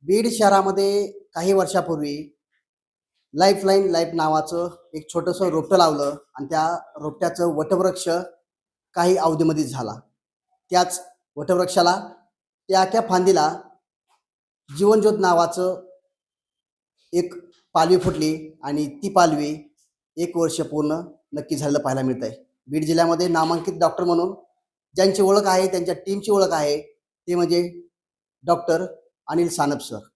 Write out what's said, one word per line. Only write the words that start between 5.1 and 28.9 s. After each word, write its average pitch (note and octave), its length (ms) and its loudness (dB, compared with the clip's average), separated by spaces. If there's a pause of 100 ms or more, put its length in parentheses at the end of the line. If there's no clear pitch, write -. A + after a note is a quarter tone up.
छोटंसं F3 360 -2
रोपटं E3 280 0
लावलं D3 380 2 (200)
आणि C#3 120 -12
त्या D#3+ 540 -4
रोपट्याचं E3+ 460 -4
वटवृक्ष F3+ 640 -2 (840)
काही F3+ 220 2
अवधीमध्ये D#3+ 480 0
झाला. B2 360 -8 (680)
त्याच F3+ 360 0 (300)
वटवृक्षाला, F3+ 720 0 (600)
त्या, F#3+ 160 4
त्या G#3+ 240 0
फांदीला F3+ 520 2 (1160)
जीवनज्योत G#3+ 400 4
नावाचं F3+ 680 0 (1300)
एक F3 220 -2 (400)
पालवी E3+ 220 4
फुटली D#3 680 -4
आणि D3 240 -6
ती - 220 -10
पालवी D3+ 680 0 (420)
एक E3+ 200 -6
वर्ष E3 240 0
पूर्ण D3+ 400 -4 (320)
नक्की C#3+ 240 -6
झालेलं C#3+ 220 -2
पाहायला C3+ 240 -2
मिळत B2+ 220 -4
आहे. A2+ 200 -10 (220)
बीड D3+ 180 -4
जिल्ह्यामध्ये F3+ 440 2
नामांकित E3+ 520 -2
डॉक्टर F3 240 0
म्हणून F3 440 -2 (460)
ज्यांची G3 280 2
ओळख G3 240 4
आहे, F#3 220 2
त्यांच्या F3+ 260 -2
टीमची G3+ 360 -6
ओळख F#3+ 220 2
आहे, D3 300 0 (460)
ते F3 60 -2
म्हणजे F3 540 -2 (580)
डॉक्टर E3+ 400 0 (400)